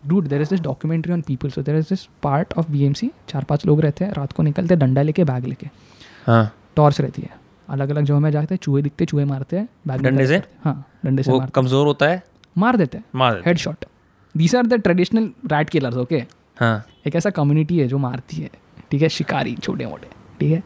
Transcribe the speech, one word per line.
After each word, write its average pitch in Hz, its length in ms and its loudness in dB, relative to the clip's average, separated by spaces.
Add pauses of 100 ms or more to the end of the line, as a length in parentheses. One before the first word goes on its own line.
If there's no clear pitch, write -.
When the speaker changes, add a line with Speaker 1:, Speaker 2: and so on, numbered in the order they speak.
(120)
Speaker 1:
Dude, 190 120 2
there 143 240 -2
is 175 60 -2
this 165 140 -2
documentary 160 540 -4
on - 80 -10
people। 135 260 -4
So 139 120 -4
there 156 180 0
is - 80 -2
this - 160 -8 (160)
part 151 380 0
of 156 120 -4
B 139 180 2
M - 100 -4
C, 247 60 -2 (200)
चार 139 140 -4
पांच - 220 -2
लोग 151 160 4
रहते 156 240 0
हैं, 208 60 -4
रात 143 200 -6
को - 120 -2
निकलते 165 300 0
हैं 170 60 4
डंडा 135 220 2
लेके, 156 220 2
बैग 127 220 -2
लेके। 151 220 -10 (600)
Speaker 2:
हाँ। 113 260 4 (220)
Speaker 1:
टॉर्च 147 260 4
रहती 139 200 -6
है, - 100 -14 (380)
अलग-अलग 143 340 -2
जगह 143 160 2
में 151 120 2
जाते 151 240 -2
हैं, 180 80 -4
चूहे 143 200 0
दिखते, 143 220 -2
चूहे 143 200 0
मारते 139 320 -4
हैं, 220 120 -4 (180)
बैग 131 140 -4
में 131 100 2
Speaker 2:
डंडे 135 60 4
Speaker 1:
पैक 135 100 4
Speaker 2:
से? 143 60 4
Speaker 1:
करते 160 200 -2
हैं। - 100 -20
हाँ, 139 240 -4 (180)
डंडे 135 180 2
से 131 80 0
Speaker 2:
वो 131 80 4
Speaker 1:
मारते 131 80 -2
हैं। 131 180 0
Speaker 2:
कमजोर 135 220 2
होता 143 180 0
है? 180 180 0 (340)
Speaker 1:
मार 233 200 2
देते 165 200 0
हैं। 208 60 -14 (120)
Speaker 2:
मार 127 180 2
देते 92 160 -2
हैं। 175 80 2
Speaker 1:
Headshot। - 320 -8 (480)
These 170 240 4
are 240 120 2
the 226 120 0
traditional 208 680 0
rat 151 240 0
killers, 127 220 0
okay? 127 240 -2 (380)
Speaker 2:
हाँ। 113 260 0 (220)
Speaker 1:
एक 147 80 -4
ऐसा 170 140 0
कम्युनिटी 156 500 0
है 135 80 0
जो 131 100 -2
मारती 127 400 -6
है, 156 120 -10 (420)
ठीक 143 100 2
है, 160 80 4
शिकारी 139 460 -4
छोटे - 300 -6
मोटे, 82 220 -14 (320)
ठीक 147 120 2
है 165 140 0